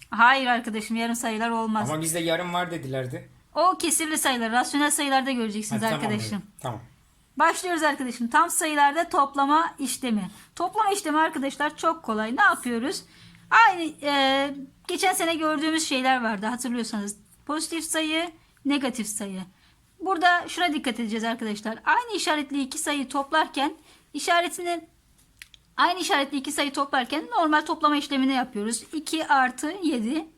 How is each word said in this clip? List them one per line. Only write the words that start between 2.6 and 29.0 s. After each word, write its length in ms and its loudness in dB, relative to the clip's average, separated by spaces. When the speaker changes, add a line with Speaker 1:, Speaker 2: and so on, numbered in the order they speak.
Speaker 2:
dedilerdi. 580 -6
Speaker 1:
O 240 4
kesirli 400 -2
sayılar, 340 0
rasyonel 380 2
sayılarda 400 0
göreceksiniz 520 -2
Speaker 2:
Ha, 80 0
tamam, 140 -2
Speaker 1:
arkadaşım. 380 -4
Speaker 2:
evet. 200 -20
Tamam. 180 -8
Speaker 1:
Başlıyoruz 460 0
arkadaşım. 460 -2
Tam 220 4
sayılarda 580 2
toplama 720 2
işlemi. 520 -2
Toplama 360 2
işlemi 260 0
arkadaşlar 580 0
çok 260 0
kolay. 340 -2
Ne 60 4
yapıyoruz? 600 2
Aynı, 420 6
e, 520 2
geçen 240 2
sene 220 0
gördüğümüz 540 0
şeyler 340 2
vardı 240 -2
hatırlıyorsanız. 720 -4
Pozitif 380 -4
sayı, 460 -2
negatif 440 -2
sayı. 320 -8
Burada 480 2
şuna 240 0
dikkat 280 -2
edeceğiz 240 -4
arkadaşlar. 600 -4
Aynı 320 0
işaretli 460 -2
iki 160 -6
sayıyı 300 -4
toplarken 640 0
işaretini, 760 -2
aynı 240 2
işaretli 360 0
iki 160 -6
sayı 200 -2
toplarken 520 -2
normal 220 4
toplama 360 0
işlemini 360 0
yapıyoruz. 600 -2
İki 360 -4